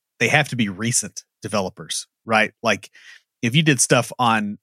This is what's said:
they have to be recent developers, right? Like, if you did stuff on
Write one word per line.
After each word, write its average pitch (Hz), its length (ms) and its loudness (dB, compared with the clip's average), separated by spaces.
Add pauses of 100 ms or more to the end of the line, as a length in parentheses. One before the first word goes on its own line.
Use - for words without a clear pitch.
(200)
they 117 100 0
have 147 200 2
to 135 60 -8
be 110 140 -2
recent 107 540 -6 (180)
developers, 95 680 -6 (180)
right? 107 280 2 (100)
Like, 104 260 0 (520)
if 117 120 -2
you 160 100 4
did 147 180 4
stuff - 360 0
on 110 460 0